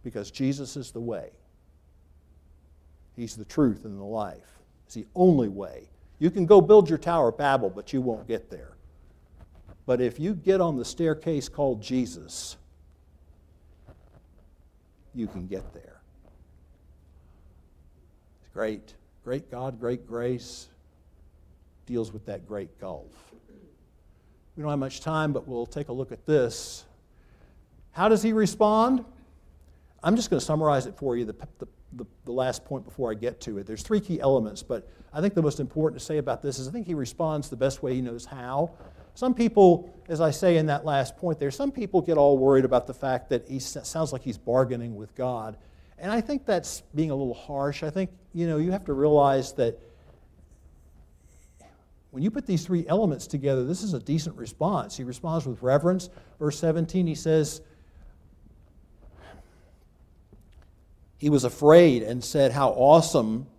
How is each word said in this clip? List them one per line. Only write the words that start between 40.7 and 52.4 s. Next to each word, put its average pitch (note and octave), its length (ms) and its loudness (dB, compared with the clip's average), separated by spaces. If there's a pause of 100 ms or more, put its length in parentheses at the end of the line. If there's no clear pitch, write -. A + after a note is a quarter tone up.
last C#3 320 -2
point E3 220 -4
there, C#3 140 -4
some C#4 200 -6
people G3 300 0
get E3 160 0
all C#3+ 220 6
worried C3+ 260 6
about B2 220 2
the C3 80 -12
fact B2+ 340 -4
that A#2+ 180 -2
he C3+ 100 -8
s-, B2+ 300 -10
sounds D#3+ 240 -4
like B2+ 120 -10
he's A2+ 160 -8
bargaining A#2 560 0
with G#2 180 -14
God. A#2 440 -6 (420)
And F#3+ 120 -8
I A#3 80 0
think C#4 280 -6
that's F3+ 340 -2 (140)
being D#3 160 0
a C3+ 40 -2
little C3 200 -4
harsh. C#3+ 480 -6
I D3+ 80 -6
think, F#3 180 -4 (240)
you E3+ 140 -2
know, D#3+ 100 0
you E3+ 140 0
have F#3+ 140 -4
to D3 80 -4
realize C#3 600 4
that A#2 240 0 (2250)
when C3+ 140 -6
you G#3+ 80 0
put - 160 -8